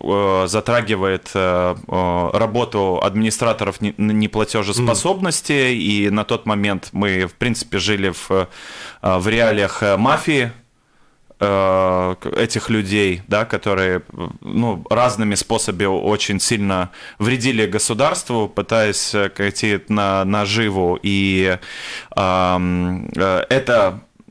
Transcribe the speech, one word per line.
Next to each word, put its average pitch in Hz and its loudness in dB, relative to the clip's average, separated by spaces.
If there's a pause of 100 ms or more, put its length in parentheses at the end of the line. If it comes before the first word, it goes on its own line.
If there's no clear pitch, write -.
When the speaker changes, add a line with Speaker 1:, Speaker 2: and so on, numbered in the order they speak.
Speaker 1:
э, 95 2
затрагивает, 101 0
э, 90 2 (120)
э, 87 0
работу 104 0
администраторов 107 -2
не-, 104 -2
н-, 107 0
неплатежеспособности, 113 0
Speaker 2:
Мгм. 127 2
Speaker 1:
и 101 2
на 104 2
тот 113 -2
момент 101 -2
мы, 95 0
в 87 -8
принципе, 113 -2
жили 98 0
в, - -6
э, 95 2 (720)
в 92 0
реалиях, 107 2
э, 101 4
мафии, 135 2 (880)
э, 95 2
к-, - -16
этих 113 -2
людей, 101 0
да, - 0
которые, 95 0 (120)
э, 87 -10 (140)
ну, 107 -2
разными 107 2
способами 104 -2
очень 98 0
сильно 95 0 (280)
вредили 117 2
государству, 113 0
пытаясь, 107 0
э, 98 0
идти 101 0 (100)
на 98 2
наживу, 101 0
и, 95 2 (580)
ам, 90 0
э, 92 2
это, 113 2 (300)